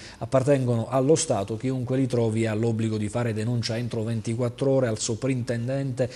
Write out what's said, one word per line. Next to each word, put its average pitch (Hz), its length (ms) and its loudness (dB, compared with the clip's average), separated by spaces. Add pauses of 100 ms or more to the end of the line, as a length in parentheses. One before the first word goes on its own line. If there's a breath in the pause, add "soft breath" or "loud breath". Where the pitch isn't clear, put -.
(200 loud breath)
appartengono 123 720 2
allo 135 260 4
Stato. 110 420 0
Chiunque 131 400 -2
li 135 80 2
trovi 113 400 2
ha 110 80 0
l'obbligo 110 440 0
di 107 120 -2
fare 120 240 -2
denuncia 113 460 -2
entro 117 240 -4
ventiquattro 117 680 -2
ore 131 160 4
al 110 120 -2
soprintendente, 123 1160 -2